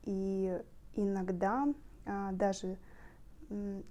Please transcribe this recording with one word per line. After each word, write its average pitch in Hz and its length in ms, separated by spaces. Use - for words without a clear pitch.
И 190 560
иногда, 196 760
а, 196 260
даже, 190 460
м, 202 400